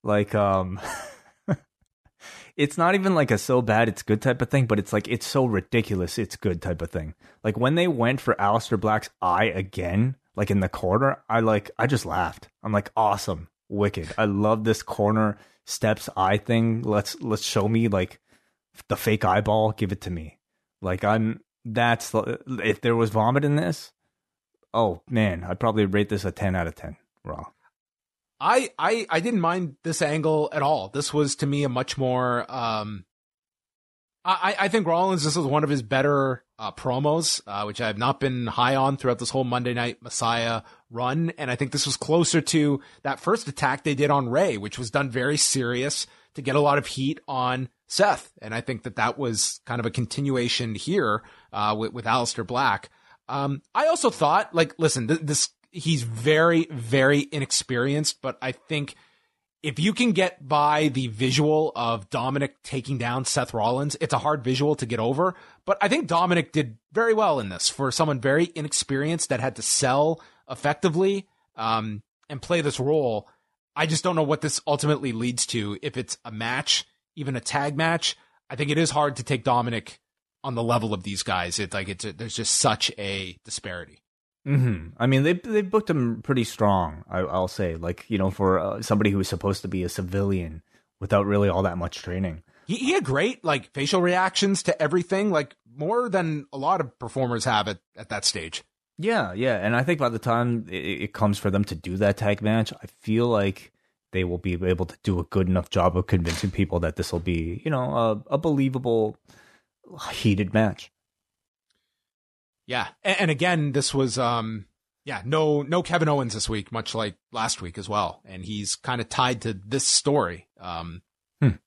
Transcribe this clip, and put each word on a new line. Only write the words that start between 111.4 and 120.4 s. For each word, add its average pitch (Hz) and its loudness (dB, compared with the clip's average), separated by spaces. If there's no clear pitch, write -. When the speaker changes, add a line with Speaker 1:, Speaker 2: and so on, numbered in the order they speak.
Speaker 2:
Yeah. 123 -4
A-, 196 0
and 175 2
again, 156 0
this 135 -2
was, 131 0
um, 113 -2
yeah, 117 -8
no, 151 0
no 165 0
Kevin 165 0
Owens 131 0
this 110 -4
week, 110 -4
much 113 -6
like 107 -4
last 113 -4
week 85 -12
as 98 -12
well. 104 -2
And 92 -14
he's 104 -6
kinda 123 -6
tied 127 0
to 113 -4
this 107 -4
story. 107 0